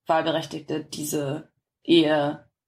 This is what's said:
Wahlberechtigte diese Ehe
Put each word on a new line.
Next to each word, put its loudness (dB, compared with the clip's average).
Wahlberechtigte -2
diese -6
Ehe 2